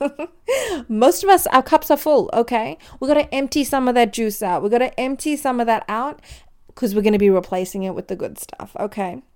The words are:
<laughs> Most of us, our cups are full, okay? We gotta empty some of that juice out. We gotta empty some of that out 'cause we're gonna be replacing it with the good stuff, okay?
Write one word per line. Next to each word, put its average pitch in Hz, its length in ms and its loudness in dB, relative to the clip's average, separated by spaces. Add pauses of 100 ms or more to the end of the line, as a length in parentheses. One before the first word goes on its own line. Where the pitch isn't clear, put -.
(400)
<laughs> 440 460 -4
Most 240 380 2
of 392 60 4
us, 370 160 6
our 262 160 4
cups 311 280 2
are 294 60 4
full, 294 380 2
okay? 240 420 0 (240)
We 262 80 -2
gotta 285 260 2
empty 269 300 0
some 254 240 0
of 247 60 2
that 233 180 4
juice 220 300 -4
out. 175 200 0
We 208 60 -2
gotta 240 320 2
empty 269 360 -4
some 262 220 -4
of 233 100 -2
that 226 200 -2
out 240 320 -6 (540)
'cause 202 200 -4
we're 214 60 0
gonna 208 160 4
be 202 140 6
replacing 185 520 -2
it 190 120 -6
with - 140 -10
the 185 80 -8
good - 220 -10
stuff, - 400 -16
okay? 202 440 -8 (140)